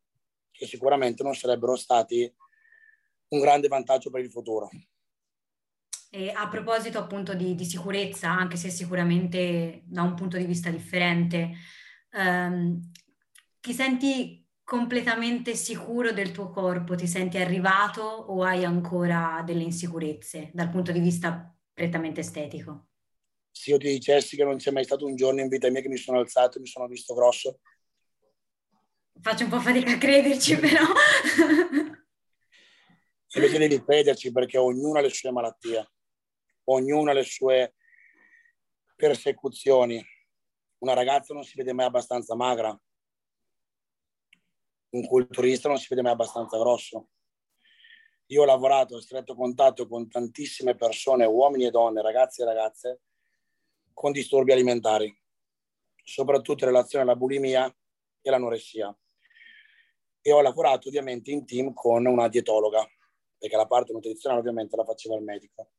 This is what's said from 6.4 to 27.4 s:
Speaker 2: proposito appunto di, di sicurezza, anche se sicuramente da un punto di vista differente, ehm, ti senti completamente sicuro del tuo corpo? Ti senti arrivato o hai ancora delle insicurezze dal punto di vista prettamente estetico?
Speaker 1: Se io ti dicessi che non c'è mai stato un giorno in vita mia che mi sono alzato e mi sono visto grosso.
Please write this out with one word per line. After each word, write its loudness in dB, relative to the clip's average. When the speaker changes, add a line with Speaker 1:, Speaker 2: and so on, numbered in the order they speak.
Speaker 2:
proposito -4
appunto -8
di, -4
di -8
sicurezza, -6
anche -2
se -8
sicuramente -2
da -6
un 0
punto -6
di -4
vista -4
differente, -2
ehm, -2
ti -10
senti -2
completamente -2
sicuro -4
del -4
tuo -10
corpo? -4
Ti -4
senti -4
arrivato 0
o -6
hai 0
ancora -2
delle -4
insicurezze -8
dal -4
punto -2
di 0
vista -2
prettamente -4
estetico? -12
Speaker 1:
Se -8
io 6
ti -4
dicessi 2
che 2
non 0
c'è -4
mai 0
stato -4
un -6
giorno 2
in -2
vita 0
mia -2
che -6
mi -6
sono -2
alzato 2
e -14
mi -16
sono -10
visto -12
grosso. 2